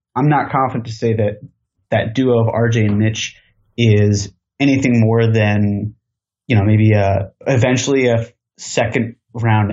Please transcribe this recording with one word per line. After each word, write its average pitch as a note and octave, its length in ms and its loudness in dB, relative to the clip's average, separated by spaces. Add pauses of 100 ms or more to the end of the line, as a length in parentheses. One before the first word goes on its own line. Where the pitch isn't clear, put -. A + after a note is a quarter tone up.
(140)
I'm D3 140 0
not C#3 240 0
confident B2 340 -2
to A#2 60 -12
say A2+ 220 -2
that G#2 260 -2 (500)
that A2 240 -2
duo B2+ 240 2
of A2 100 2
R A#2 200 0
J A2+ 160 0
and G#2 140 0
Mitch A2 380 -2 (400)
is G#2 560 2 (280)
anything C3 400 2
more A2+ 320 2
than, G#2 640 0 (520)
you A#2+ 80 -2
know, G2+ 80 4
maybe G#2+ 300 4
a, G2+ 400 0 (140)
eventually B2+ 640 0
a A#2 180 -2 (320)
second A#2 580 -4 (160)
round A2 400 0